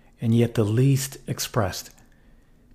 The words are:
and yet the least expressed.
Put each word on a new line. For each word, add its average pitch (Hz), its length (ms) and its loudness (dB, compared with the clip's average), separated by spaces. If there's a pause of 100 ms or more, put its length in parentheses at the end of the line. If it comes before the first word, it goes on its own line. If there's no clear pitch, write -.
(200)
and 113 140 2
yet 117 220 2
the 113 80 2
least 131 520 0 (100)
expressed. - 640 -4 (880)